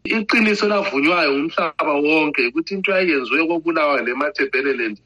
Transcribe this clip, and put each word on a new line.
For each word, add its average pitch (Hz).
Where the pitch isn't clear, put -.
Iqiniso 214
lavunywayo 160
ngumhlaba 156
wonke 147
ukuthi 160
into 196
yayenziwe 160
koBulawayo 160
leMatabeleland 131